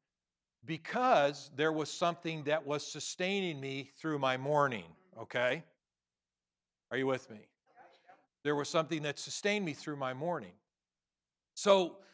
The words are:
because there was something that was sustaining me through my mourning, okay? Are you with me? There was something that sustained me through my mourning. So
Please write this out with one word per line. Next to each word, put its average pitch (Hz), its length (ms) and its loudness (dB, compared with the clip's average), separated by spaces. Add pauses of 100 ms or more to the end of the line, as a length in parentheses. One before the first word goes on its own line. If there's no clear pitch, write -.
(640)
because 160 920 2
there 156 160 4
was 156 180 -2
something 165 540 -2
that 151 220 0
was 143 200 -2
sustaining 180 720 -4
me 135 380 -6
through 156 200 -2
my 131 180 2
mourning, 135 480 2 (360)
okay? 127 440 0 (1300)
Are 120 80 -2
you 131 80 0
with 131 240 -2
me? 107 160 -18 (960)
There 147 140 2
was 143 120 -2
something 160 340 0
that 147 160 -4
sustained 202 460 -2
me 151 100 -2
through 151 220 -8
my 131 160 -4
mourning. 131 420 -6 (1000)
So 190 440 4 (160)